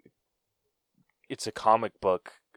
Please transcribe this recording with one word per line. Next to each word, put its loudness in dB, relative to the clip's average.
it's -10
a -8
comic 0
book, 0